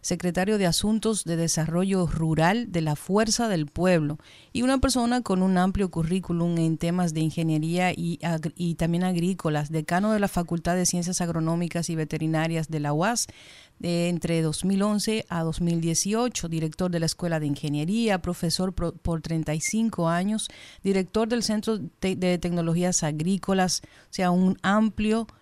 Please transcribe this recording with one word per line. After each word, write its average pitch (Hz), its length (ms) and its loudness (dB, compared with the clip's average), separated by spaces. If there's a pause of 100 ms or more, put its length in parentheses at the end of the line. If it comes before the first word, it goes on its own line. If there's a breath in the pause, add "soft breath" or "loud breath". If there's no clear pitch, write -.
secretario 185 560 0
de 196 80 2
Asuntos 208 580 2
de 165 140 -2
Desarrollo 170 680 0
Rural 160 640 2
de 170 120 -2
la 151 160 0
Fuerza 220 500 0
del 165 200 0
Pueblo, 160 500 2 (340 soft breath)
y 226 120 -2
una 262 160 4
persona 247 420 2
con 185 200 0
un 185 160 4
amplio 185 320 2
currículum 170 680 0
en 160 200 2
temas 170 360 0
de 156 80 -2
ingeniería 160 720 0
y 170 240 -4
agr-, 165 400 -4
y 170 180 -2
también 170 300 0
agrícolas, 170 640 0
decano 170 420 0
de 214 80 2
la 202 80 2
Facultad 175 480 -2
de 180 100 2
Ciencias 175 360 -2
Agronómicas 165 680 -2
y 170 60 -4
Veterinarias 160 720 -2
de 160 140 -4
la 147 100 0
uas, 190 360 0 (560 loud breath)
de 170 240 0
entre 170 340 0
dos 156 220 -2
mil 196 180 2
once 214 460 0
a 165 160 -2
dos 160 160 -2
mil 170 220 0
dieciocho, 196 680 0
director 160 420 -2
de 175 120 -2
la 165 40 0
Escuela 165 360 -2
de 151 60 -2
Ingeniería, 165 720 0
profesor 180 520 -2
pro-, 170 200 -2
por 165 280 -4
treinta 160 320 -2
y 160 60 -2
cinco 214 480 0
años, 185 420 0 (340 loud breath)
director 190 440 2
del 233 160 0
Centro 214 380 -2 (180)
Te-, 190 160 0
de 180 220 2
Tecnologías 175 680 0
Agrícolas, 180 800 0
o - 300 -20
sea, 180 180 2
un 185 300 4
amplio 214 640 2 (140 soft breath)